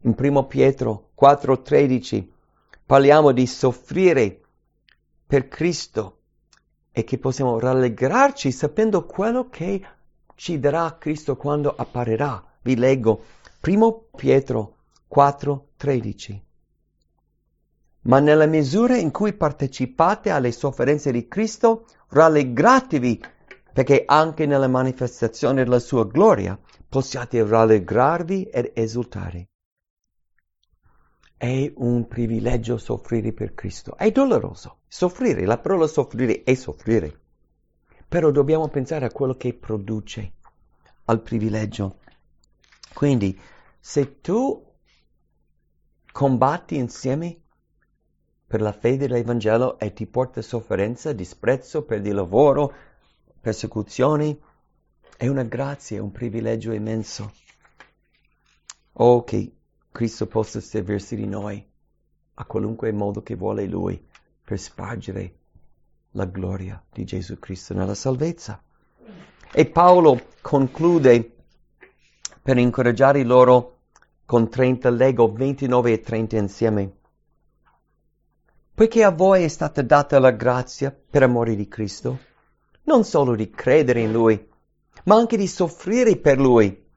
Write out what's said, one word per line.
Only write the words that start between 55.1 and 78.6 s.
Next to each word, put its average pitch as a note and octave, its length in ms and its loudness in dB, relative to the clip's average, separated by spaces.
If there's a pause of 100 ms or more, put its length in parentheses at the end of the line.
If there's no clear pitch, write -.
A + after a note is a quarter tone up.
è A#2+ 100 -6
una C3+ 180 -2
grazia, B2 520 -10
è G2+ 40 -10
un G2+ 120 -10
privilegio A2+ 600 -8
immenso. G#2+ 600 -8 (1600)
Oh, A#2+ 300 2
che G2+ 300 -6 (380)
Cristo A2+ 360 -6
possa A2 320 -6
servirsi G2+ 560 -8
di G#2+ 100 -10
noi G2+ 420 -12 (640)
a - 100 -16
qualunque A2 480 -6
modo G2+ 320 -6
che G#2 100 -10
vuole G2+ 320 -6
Lui F#2 400 -8 (380)
per G2+ 120 -10
spargere F#2+ 800 -12 (800)
la G2 140 -6
gloria F#2+ 540 -10 (120)
di G#2 120 -10
Gesù F#2+ 360 -10
Cristo - 340 -14
nella G2 200 -4
salvezza. C3+ 680 -6 (920)
E - 140 4
Paolo E3+ 540 6 (220)
conclude C3+ 920 2 (1080)
per C3 160 0
incoraggiare B2 680 2
loro B2 540 6 (460)
con A#2 240 2
trenta, B2+ 420 0
leggo A#2+ 420 2
ventinove B2 600 0
e A2 80 0
trenta A2+ 360 -6
insieme. G2+ 640 -4 (1700)